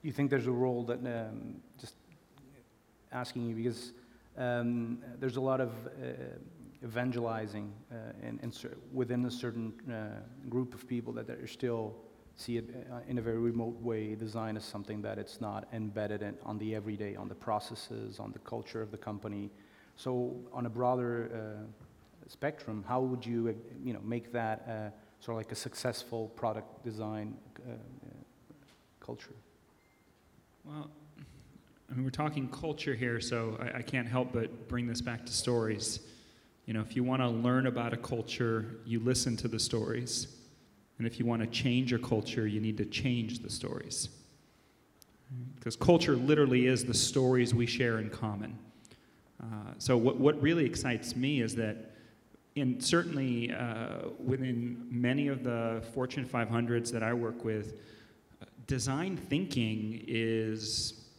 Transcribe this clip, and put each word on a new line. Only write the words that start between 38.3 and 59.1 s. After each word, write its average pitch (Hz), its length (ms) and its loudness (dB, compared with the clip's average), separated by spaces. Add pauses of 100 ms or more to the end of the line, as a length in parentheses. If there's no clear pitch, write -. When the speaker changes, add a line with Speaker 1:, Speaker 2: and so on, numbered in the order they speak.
Speaker 2:
you 117 160 2
listen 123 380 4
to 120 100 0
the 110 100 -2
stories. 117 800 0 (600)
And 113 80 0
if 113 120 -2
you 120 60 2
wanna 117 220 4
change 123 460 4
a 120 60 4
culture, 110 480 2
you 107 140 2
need 107 160 2
to 107 80 2
change 120 540 2
the - 100 -8
stories. - 640 -4 (1500)
'Cause 113 160 -4
culture 170 380 8
literally 127 520 8
is 127 180 6
the 123 100 0
stories 127 600 6
we 120 120 6
share 117 340 2
in 107 100 -2
common. 104 480 -4 (840)
Uh, 107 380 -8
so 131 180 6
what, 120 220 6
what 147 240 6
really 160 240 6
excites - 480 0
me 135 260 2
is 110 140 0
that 110 400 -2 (640)
in, 127 240 2
certainly, 135 720 2
uh, 117 560 -4 (100)
within 123 720 0
many 123 380 4
of 131 160 0
the 117 360 0 (140)
Fortune 127 300 0
five 117 240 2
hundreds 117 420 2
that 113 140 0
I 117 100 2
work 117 300 -2
with, 107 340 -2 (640)
uh, - 40 -14 (200)
design 139 500 0